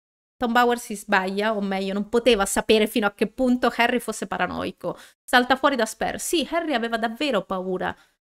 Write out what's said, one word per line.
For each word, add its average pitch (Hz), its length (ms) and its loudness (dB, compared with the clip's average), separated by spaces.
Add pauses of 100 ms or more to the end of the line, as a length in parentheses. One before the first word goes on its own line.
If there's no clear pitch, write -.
(360)
Tom 233 160 -2
Bower 240 260 4
si 233 160 -10
sbaglia, 202 600 -2
o 202 40 -2
meglio, 196 320 -2
non 202 160 -4
poteva 233 380 4
sapere 214 400 2
fino 214 220 0
a - 60 -4
che 214 120 0
punto 247 500 0
Harry 240 220 2
fosse 214 300 -8
paranoico. - 680 -4 (280)
Salta 247 320 4
fuori 277 180 2
da 226 120 0
Spare, - 340 -6
Sì, 302 320 -2
Harry 320 220 -2
aveva 226 240 -2
davvero 226 460 -2
paura 185 520 -4 (380)